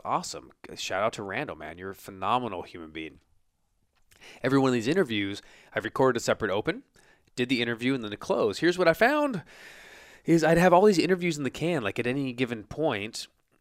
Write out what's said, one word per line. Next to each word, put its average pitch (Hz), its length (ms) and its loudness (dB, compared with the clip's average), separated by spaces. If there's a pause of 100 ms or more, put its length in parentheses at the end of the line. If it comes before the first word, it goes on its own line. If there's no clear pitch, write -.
awesome. 151 460 -6 (240)
Shout - 260 -4
out 113 120 0
to 110 100 -10
Randall, 101 320 -6
man. 78 240 -14
You're 95 120 -10
a 95 40 -16
phenomenal 98 680 -4
human 82 280 -16
being. 78 280 -12 (1200)
Every 131 160 4
one 135 100 4
of 127 40 2
these 117 160 0
interviews, 110 520 -2 (320)
I've 107 120 -2
recorded 123 340 2
a - 40 -4
separate 110 280 0
open, 156 320 -4 (520)
did 123 120 0
the 123 140 0
interview, 120 320 0
and 123 100 -4
then 104 80 -8
the 104 60 -6
close. 165 420 0
Here's 175 180 2
what 180 100 2
I 165 60 6
found, 277 500 0 (800)
is 165 180 4
I'd 139 140 4
have 175 160 6
all 180 100 8
these 208 160 6
interviews 175 380 0
in 147 80 -6
the 127 40 -4
can, 151 340 -2
like, 98 140 -4
at 117 80 -2
any 131 280 -2
given 120 300 -4
point. 117 640 -6 (340)